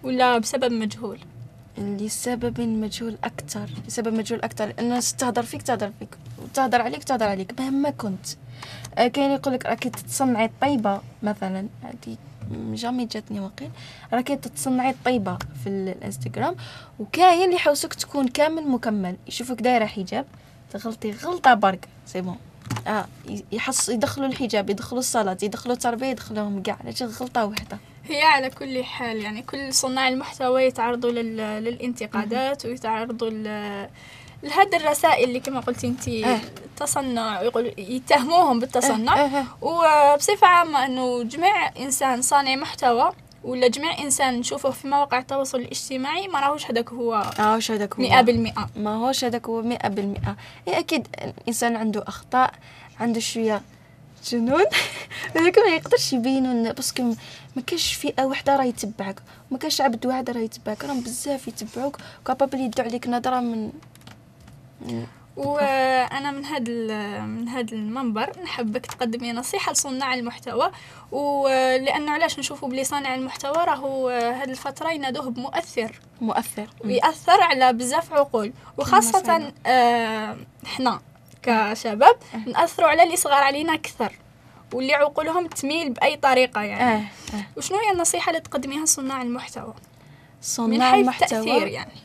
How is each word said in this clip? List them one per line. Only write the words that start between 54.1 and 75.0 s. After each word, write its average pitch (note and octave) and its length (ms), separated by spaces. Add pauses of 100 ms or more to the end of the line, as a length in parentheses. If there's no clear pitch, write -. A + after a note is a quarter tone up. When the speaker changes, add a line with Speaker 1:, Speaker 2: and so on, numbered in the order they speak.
Speaker 2:
جنون. B3+ 340 (360)
<laughs> - 360
ولكن F4 340
ما E4 60
يقدرش - 360
يبينوا B3+ 420
لنا، A3+ 180
باسكو - 300
م-، A3+ 140 (400)
ما B3+ 60
كاش - 320
فئة - 300
وحدة C#4 320
راه C4 80
يتبعك، G3+ 560 (300)
وما C4 80
كاش D#4 220
عبد B3+ 260
واحد B3+ 240
راه A#3+ 100
يتبعك، A3 440
راهم C#4 160
بزاف B3+ 480
يتبعوك، A#3+ 480 (300)
Capable C4 340
يدوا B3+ 240
عليك A#3+ 240
نظرة B3 320
من، A3+ 320 (1080)
من A#2 260 (300)
Speaker 1:
وأنا C#4 920
من C#4 140
هاد C#4 240
ال-، G#3+ 540
من A3 260
هاد A#3 240
المنبر A3 600 (100)
نحبك A#3+ 440
تقدمي A#3+ 460
نصيحة B3+ 400
لصناع C4 420
المحتوى، B3 560 (420)
ولأنه C#4 1000
علاش D#4 260
نشوفوا C#4+ 300
بلي C4 160
صانع C#4 300
المحتوى C#4 500
راهو C4+ 440
هاد B3 400
الفترة C#4 420
ينادوه C#4 400